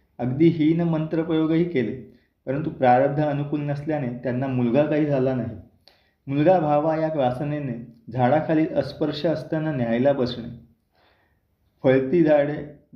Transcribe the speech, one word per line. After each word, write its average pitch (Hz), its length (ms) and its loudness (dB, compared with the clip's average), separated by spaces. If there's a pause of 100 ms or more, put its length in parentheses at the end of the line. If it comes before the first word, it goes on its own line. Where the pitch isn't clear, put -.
(180)
अगदी 131 300 2
हीन 165 340 2
मंत्रप्रयोगही 160 800 0
केले, 123 560 -4 (260)
परंतु 147 240 -4
प्रारब्ध 135 540 2
अनुकूल 143 380 -4
नसल्याने 143 460 -4
त्यांना 123 400 -4
मुलगा 123 360 2
काही 151 220 0
झाला 131 300 0
नाही. 113 140 -4 (760)
मुलगा 151 300 4
व्हावा 151 380 0
या 160 200 -2
वासनेने 143 800 -4 (180)
झाडाखाली 151 540 2
अस्पर्श - 580 -4
असताना 156 460 -2
न्यायला 123 420 2
बसणे, 120 460 -4 (1200)
फळती 135 400 4
झाडे 147 560 2 (160)